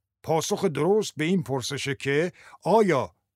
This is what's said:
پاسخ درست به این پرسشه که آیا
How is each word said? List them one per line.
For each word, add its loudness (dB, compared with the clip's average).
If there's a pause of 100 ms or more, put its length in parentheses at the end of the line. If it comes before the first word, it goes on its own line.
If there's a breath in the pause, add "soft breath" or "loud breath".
(240)
پاسخ -2
درست 0
به -2
این 0
پرسشه -4
که 0 (320 loud breath)
آیا 2 (200)